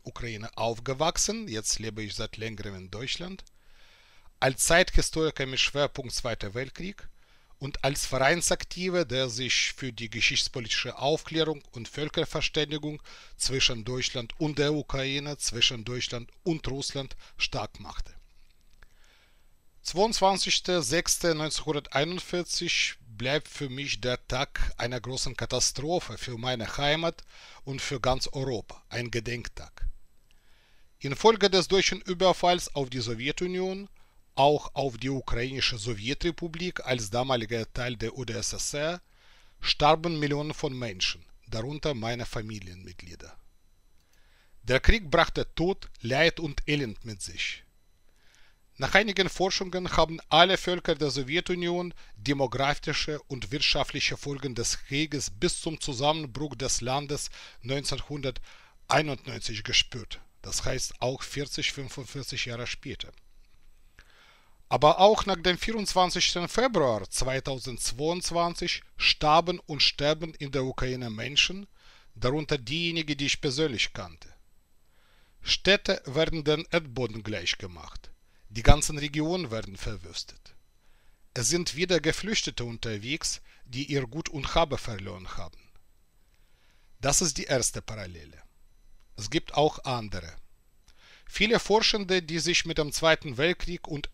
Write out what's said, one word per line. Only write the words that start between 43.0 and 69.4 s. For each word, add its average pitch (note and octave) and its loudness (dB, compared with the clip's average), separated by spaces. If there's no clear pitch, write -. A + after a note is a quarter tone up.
Der B2 4
Krieg G3+ 8
brachte D3+ 4
Tod, F3+ 0
Leid D3 4
und D3 -2
Elend C#3+ -2
mit G#2+ -10
sich. - -6
Nach C3+ 0
einigen F#3+ 6
Forschungen F3+ -2
haben D#3+ 4
alle F3+ 10
Völker F3+ 0
der D3 0
Sowjetunion F3 -2
demografische C#3 0
und A#2+ -10
wirtschaftliche C#3 0
Folgen C#3 -6
des A2+ -2
Krieges D3 -2
bis - -2
zum D#3+ -6
Zusammenbruch C#3+ 0
des B2 -2
Landes C#3 -4
neunzehnhunderteinundneunzig B2+ -4
gespürt, - 0
das G2 -4
heißt B2+ -2
auch B2+ -2
vierzig, - -4
fünfundvierzig C3+ -8
Jahre A#2+ -6
später. - -8
Aber D3 6
auch G#3 8
nach F3+ 0
dem F3+ 4
vierundzwanzigsten F#3 2
Februar D3+ 2
zweitausendzweiundzwanzig D3+ -2
starben E3 6